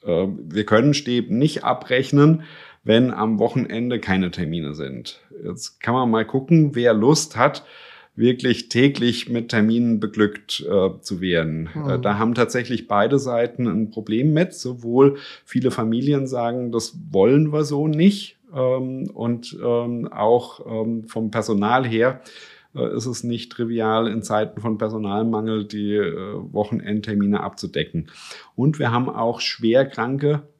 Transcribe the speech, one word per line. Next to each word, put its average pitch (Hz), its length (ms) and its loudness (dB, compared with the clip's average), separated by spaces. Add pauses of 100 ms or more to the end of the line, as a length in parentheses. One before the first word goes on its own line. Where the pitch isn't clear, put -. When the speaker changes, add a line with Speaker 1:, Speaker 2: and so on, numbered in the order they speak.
Speaker 1:
Ähm, 90 400 0
wir 92 220 -2
können 120 280 6
Steb 120 360 -2
nicht 143 340 0
abrechnen, 143 800 4 (400)
wenn 117 280 4
am 107 280 0
Wochenende 123 600 -2
keine 92 320 0
Termine 80 420 -6
sind. 67 460 -12 (240)
Jetzt - 380 -12
kann 117 120 -2
man 123 160 2
mal 110 160 2
gucken, 143 500 2
wer 120 180 4
Lust 117 440 2
hat, - 280 0 (500)
wirklich 123 540 0
täglich 120 600 2
mit 117 200 -4
Terminen 113 500 2
beglückt, 104 680 -2
äh, 95 200 4 (120)
zu 90 200 -8
werden. 80 520 -2
Speaker 2:
Hm. 147 160 -6
Speaker 1:
Äh, 131 100 0
da 104 180 0
haben 113 180 0
tatsächlich 120 520 -2
beide 117 320 2
Seiten 120 480 -2
ein 107 240 -2
Problem 117 420 0
mit. 180 200 0
Sowohl 127 640 2 (280)
viele 123 260 0
Familien 131 560 0
sagen, 123 440 -4
„Das 113 260 -4 (140)
wollen 139 420 4
wir 151 100 0
so 147 240 -2
nicht“, 175 500 2 (160)
ähm, 131 600 -2
und, 117 500 -4
ähm, 120 440 -2
auch, 117 580 0
ähm, 113 420 -6
vom 113 240 -6
Personal 113 540 0
her, 117 360 0 (540)
äh, 123 200 -4
ist 120 100 -6
es 123 180 -8
nicht 117 280 -6
trivial, 113 560 -2
in 107 160 -4
Zeiten 107 380 -4
von 110 160 -4
Personalmangel 110 880 -2
die, 104 280 -4
äh, 95 400 -4 (180)
Wochenendtermine 104 920 -2
abzudecken. 82 680 -6 (480)
Und 147 240 0
wir 127 120 0
haben 123 180 -2
auch 117 300 -4
schwer 120 460 2
kranke 139 580 -2 (160)